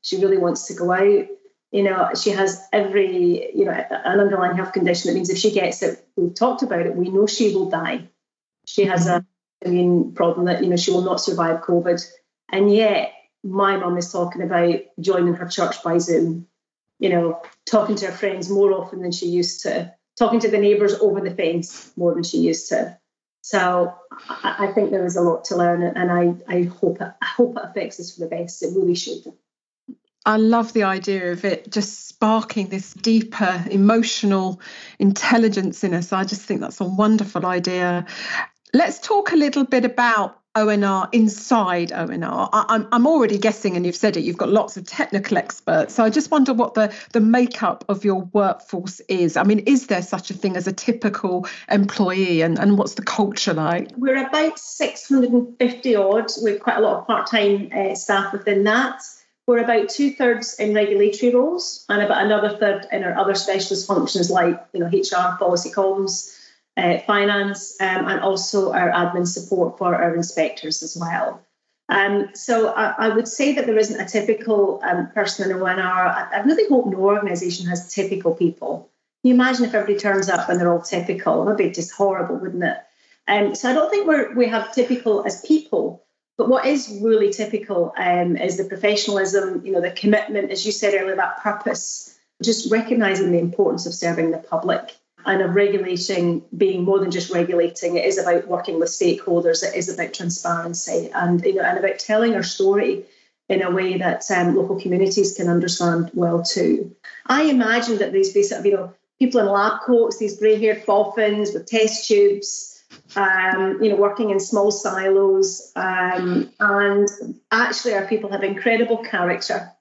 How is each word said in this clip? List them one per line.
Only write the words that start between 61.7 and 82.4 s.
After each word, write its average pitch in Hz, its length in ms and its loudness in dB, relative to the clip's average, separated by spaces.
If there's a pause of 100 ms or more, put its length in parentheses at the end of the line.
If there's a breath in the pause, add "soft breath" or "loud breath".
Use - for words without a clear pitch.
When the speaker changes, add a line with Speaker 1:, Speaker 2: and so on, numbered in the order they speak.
Speaker 1:
and 208 140 0
about 202 240 2
another 208 320 2
third 202 340 0
in 196 120 -4
our 180 120 -4
other 196 200 2
specialist 190 500 -2
functions 175 460 0
like, 170 420 2
you 185 60 -4
know, 170 120 -2
H 196 220 2
R, 180 240 0
policy 180 320 0
comms, 196 680 -2 (420 loud breath)
uh, 175 280 2
finance, 202 720 0
um, 185 280 -2
and 190 140 -2
also 196 520 0
our 175 160 2
admin 175 380 0
support 175 500 -2
for 180 160 0
our 170 220 0
inspectors 160 640 -4
as 160 180 -12
well. - 420 -6 (480)
Um, 202 440 0
so 226 400 0
I, 214 240 -2
I 220 120 0
would 220 180 0
say 285 260 0
that 277 140 -2
there 220 100 2
isn't 214 240 0
a 185 80 -8
typical, 214 720 0
um, 180 280 -2
person 196 380 -2
in 185 60 -2
O 185 100 -2
N 185 140 -2
R. 185 280 0
I, - 260 -4
I 202 100 -4
really 330 240 4
hope 240 200 2
no 190 100 -4
organisation 185 720 -2
has 175 260 -6
typical 190 400 -2
people. - 560 -4 (320)
Can 254 80 4
you 247 60 6
imagine 247 300 4
if 220 100 -4
everybody 202 240 2
turns 196 280 0
up 175 220 0
and 175 100 2
they're 175 140 4
all 170 80 0
typical? - 640 -2
That'd 202 140 0
be 190 100 2
just 170 220 -8
horrible, 185 460 0
wouldn't 175 260 -6